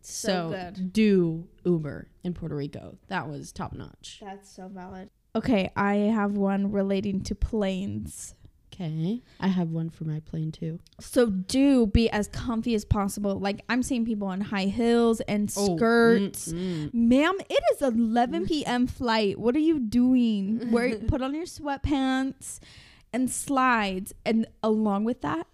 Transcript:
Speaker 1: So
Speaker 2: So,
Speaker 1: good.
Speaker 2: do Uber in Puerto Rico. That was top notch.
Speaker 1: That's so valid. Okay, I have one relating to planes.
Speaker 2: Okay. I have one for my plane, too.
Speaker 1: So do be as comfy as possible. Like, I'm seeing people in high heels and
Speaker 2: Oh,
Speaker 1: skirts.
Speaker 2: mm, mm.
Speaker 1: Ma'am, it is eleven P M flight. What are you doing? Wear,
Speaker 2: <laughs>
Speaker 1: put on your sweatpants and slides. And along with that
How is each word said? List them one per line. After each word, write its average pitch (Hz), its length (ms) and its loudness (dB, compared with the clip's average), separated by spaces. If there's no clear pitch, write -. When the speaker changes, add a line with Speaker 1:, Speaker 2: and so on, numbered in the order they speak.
Speaker 1:
So - 280 -8
Speaker 2:
So, 175 220 -2
Speaker 1:
good. 185 440 -8
Speaker 2:
do 180 540 4
Uber 156 420 -2
in 175 80 -6
Puerto 160 240 -10
Rico. 139 400 -10
That 170 200 -6
was 147 240 -14
top - 220 -10
notch. - 480 -18
Speaker 1:
That's 202 280 -16
so 185 180 -18
valid. 190 420 -16
Okay, 220 420 2
I 202 200 2
have 208 420 2
one 196 340 0
relating 196 520 0
to 208 100 -4
planes. 202 1000 -4
Speaker 2:
Okay. 170 500 -4
I 202 80 0
have 180 220 0
one 165 200 -4
for 160 140 -12
my 156 160 -4
plane, 160 320 -6
too. 165 280 -8
Speaker 1:
So - 300 4
do 247 560 4
be 226 240 4
as 208 180 -2
comfy 233 460 -4
as 208 100 -2
possible. 202 540 0
Like, 202 320 -4
I'm 247 120 0
seeing 240 220 -2
people 208 280 -4
in 185 100 -4
high 202 240 -2
heels 233 560 2
and 208 340 -2
Speaker 2:
Oh, 196 200 2
Speaker 1:
skirts. 233 760 4
Speaker 2:
mm, 170 380 -4
mm. - 40 -14
Speaker 1:
Ma'am, 247 400 4
it 554 120 2
is 392 100 -2
eleven 240 640 0
P 311 200 -2
M 247 200 0
flight. 220 520 0
What 240 180 0
are 311 40 2
you 311 200 2
doing? 233 880 2
Wear, 226 280 2
Speaker 2:
<laughs> 220 100 -6
Speaker 1:
put 262 140 0
on 269 120 -4
your 330 120 -6
sweatpants 269 1120 -2
and 254 160 0
slides. 226 840 0
And 220 200 2
along 214 420 2
with 240 180 -2
that 311 320 -4